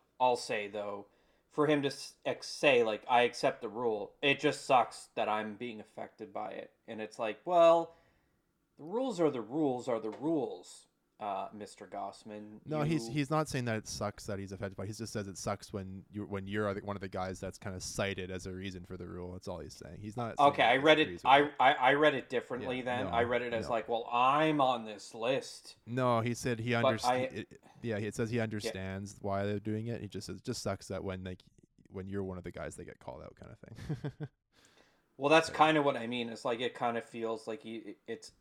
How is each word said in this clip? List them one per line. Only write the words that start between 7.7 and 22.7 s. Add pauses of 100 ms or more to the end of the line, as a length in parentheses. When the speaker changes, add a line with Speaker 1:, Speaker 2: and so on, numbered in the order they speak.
Speaker 1:
the
rules
are
the
rules
are
the
rules, (340)
uh,
Mister
Gausman.
Speaker 2:
No,
he's,
Speaker 1:
You
Speaker 2:
he's
not
saying
that
it
sucks
that
he's
affected
by
it.
He
just
says
it
sucks
when
you're,
when
you're
other,
one
of
the
guys
that's
kinda
cited
as
a
reason
for
the
rule.
That's
all
he's
saying.
He's
not
saying
Speaker 1:
Okay,
Speaker 2:
he
Speaker 1:
I
read
it,
Speaker 2:
disagrees
with (340)
Speaker 1:
I,
Speaker 2:
it.
Speaker 1:
I,
I
read
it
differently